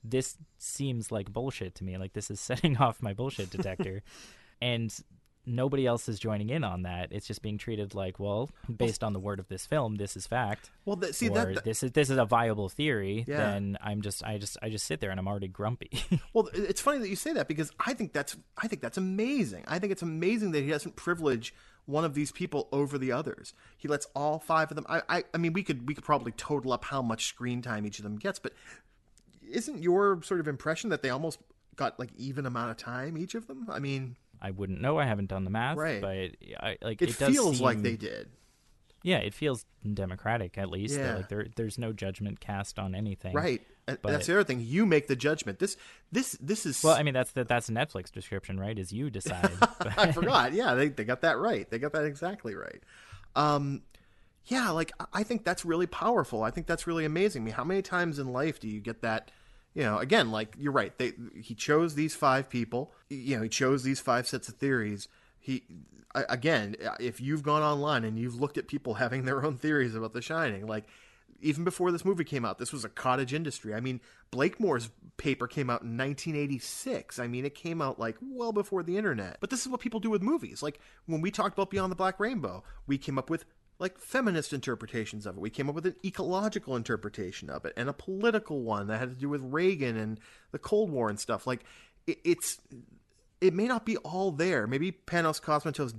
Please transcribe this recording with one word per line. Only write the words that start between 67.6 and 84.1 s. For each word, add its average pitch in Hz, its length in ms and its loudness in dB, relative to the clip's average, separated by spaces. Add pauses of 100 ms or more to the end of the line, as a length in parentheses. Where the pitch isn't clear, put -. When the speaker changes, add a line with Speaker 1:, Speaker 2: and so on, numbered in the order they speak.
Speaker 2:
online 147 440 2
and 110 120 -2
you've 120 220 -2
looked 143 180 -2
at - 100 -2
people 131 260 -2
<laughs> 127 100 0
having 127 220 0
their 135 200 2
own 143 120 -2
theories 139 360 2
about 110 200 -4
The 123 100 -4
Shining, 123 420 -2
like, 107 200 -4 (560)
even 151 240 0
before 180 260 2
this 170 140 0
movie 180 180 4
came 127 220 -2
out, 95 120 -2
this 120 140 -6
was 123 140 -6
a 107 40 -8
cottage 131 440 2
industry. 147 420 -4
I 113 60 -2
mean, 131 180 -2 (320)
Blakemore's 135 580 2 (280)
paper 127 300 0
came 131 220 -2
out 120 120 0
in 113 160 -6
nineteen 139 400 -2
eighty-six. 143 800 -4
I 120 80 -2
mean, 123 180 -2
it 143 80 -4
came 165 280 -4
out, 135 180 -2
like, 113 220 -2
well 247 320 -4
before 202 300 0
the 175 140 -2
internet. 123 440 -2
But - 80 -2
this 254 120 -2
is - 60 -4
what 262 140 -2
people 226 180 -2
do 220 100 0
with 208 140 4
movies. 269 400 0
Like, 147 160 -4 (280)
when 160 120 0
we 170 120 0
talked 196 220 0
about 196 160 0
Beyond 190 220 0
the 185 60 -4
Black 190 240 2
Rainbow, 143 420 -2 (240)
we 139 100 2
came 135 200 -4
up 127 120 -2
with, 165 140 0 (360)
like, 185 200 -4
feminist 196 540 0